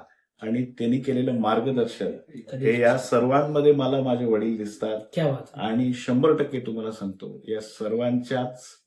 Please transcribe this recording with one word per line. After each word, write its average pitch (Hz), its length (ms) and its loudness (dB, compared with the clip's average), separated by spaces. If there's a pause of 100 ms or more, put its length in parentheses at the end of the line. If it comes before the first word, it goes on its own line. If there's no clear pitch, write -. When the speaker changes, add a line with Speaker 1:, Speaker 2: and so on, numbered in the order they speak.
(420)
Speaker 1:
आणि 120 220 -2
त्यांनी 120 340 0
केलेलं 127 400 0
मार्गदर्शन 117 720 0
Speaker 2:
कधीच - 440 -14
Speaker 1:
हे 123 260 2
या 120 180 6
सर्वांमध्ये 143 720 4
मला 135 280 2
माझे 123 240 0
वडील 113 320 2
दिसतात. 107 440 -6 (140)
Speaker 2:
क्या 160 120 0
बात 131 280 -4
आहे. 101 140 -4
Speaker 1:
आणि 123 260 0
शंभर 143 420 2
टक्के 135 240 -2
तुम्हाला 110 300 -6
सांगतो, 101 580 -10
या 107 120 -4
सर्वांच्याच 123 1040 -4 (220)